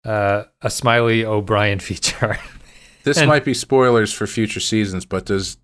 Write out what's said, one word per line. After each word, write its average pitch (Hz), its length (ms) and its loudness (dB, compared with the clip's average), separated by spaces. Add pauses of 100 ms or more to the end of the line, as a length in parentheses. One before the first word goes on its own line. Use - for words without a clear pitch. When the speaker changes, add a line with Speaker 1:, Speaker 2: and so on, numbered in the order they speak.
Speaker 1:
uh, 104 400 0 (180)
a 120 80 -2
Smiley 117 540 2
O'Brien 104 540 0
<laughs> - 20 -6
feature. - 560 -4 (680)
Speaker 2:
This 143 140 2
Speaker 1:
And 147 100 4
Speaker 2:
might 151 160 4
be 135 100 0
spoilers 120 580 2
for 107 140 -6
future 110 340 -4
seasons, 98 440 -2
but 95 220 -6
does 98 380 -4